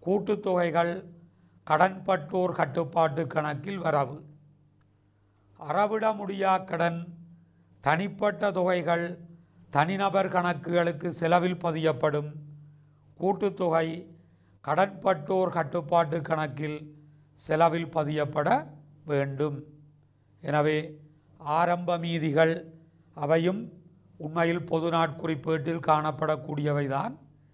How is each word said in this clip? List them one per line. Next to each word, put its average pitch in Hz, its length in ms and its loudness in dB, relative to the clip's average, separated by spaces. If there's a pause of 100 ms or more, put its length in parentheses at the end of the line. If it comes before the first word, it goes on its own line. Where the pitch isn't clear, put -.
கூட்டுத்தொகைகள் 180 880 2 (760)
கடன்பட்டோர் 180 920 2
கட்டுப்பாட்டு 160 680 0
கணக்கில் 151 580 -4
வரவு. 147 320 0 (1400)
அறவிட 202 540 0
முடியா 196 400 0 (100)
கடன், 170 360 -2 (840)
தனிப்பட்ட 202 680 0
தொகைகள் 175 560 0 (600)
தனிநபர் 190 600 2
கணக்குகளுக்கு 170 800 0
செலவில் 175 540 2
பதியப்படும். 156 640 0 (880)
கூட்டுத்தொகை 180 680 0 (760)
கடன்பட்டோர் 185 880 0
கட்டுப்பாட்டு 165 720 0
கணக்கில் 151 580 -4 (600)
செலவில் 160 500 2
பதியப்பட 151 580 0 (580)
வேண்டும். 139 520 -2 (840)
எனவே, 151 360 2 (600)
ஆரம்ப 175 580 0
மீதிகள் 165 580 2 (640)
அவையும் 165 440 2 (560)
உண்மையில் 170 480 0
பொது 165 240 -2
நாட்குறிப்பேட்டில் 160 1000 -2
காணப்படக்கூடியவைதான். 151 1300 0 (400)